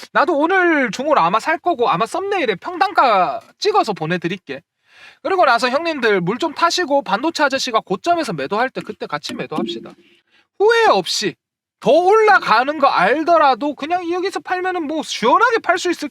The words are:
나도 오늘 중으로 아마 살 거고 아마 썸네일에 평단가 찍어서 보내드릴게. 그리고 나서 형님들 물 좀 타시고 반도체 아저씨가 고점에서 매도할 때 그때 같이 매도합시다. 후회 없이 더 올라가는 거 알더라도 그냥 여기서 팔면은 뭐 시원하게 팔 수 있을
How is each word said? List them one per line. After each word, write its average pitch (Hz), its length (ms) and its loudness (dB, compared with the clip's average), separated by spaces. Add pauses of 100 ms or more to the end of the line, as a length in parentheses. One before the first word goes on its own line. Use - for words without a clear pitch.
(120)
나도 277 260 2
오늘 320 540 2
중으로 262 300 0
아마 185 180 2
살 320 180 -2
거고 240 320 -2
아마 175 160 0
썸네일에 339 500 -4
평단가 285 840 0 (180)
찍어서 381 360 0
보내드릴게. 170 680 -6 (640)
그리고 359 220 2
나서 247 240 2
형님들 262 500 0
물 185 200 -4
좀 320 140 -2
타시고 330 500 0
반도체 277 400 -2
아저씨가 262 360 0
고점에서 285 540 -2
매도할 190 360 -4
때 - 120 -10
그때 - 260 -14
같이 - 260 -8
매도합시다. 117 580 -8 (680)
후회 453 280 4
없이 208 480 0 (440)
더 208 120 0
올라가는 339 880 4
거 262 80 4
알더라도 285 880 2
그냥 339 360 -6
여기서 370 280 -4
팔면은 359 480 -4
뭐 302 160 -4
시원하게 381 560 2
팔 349 180 0
수 349 140 -4
있을 294 200 -6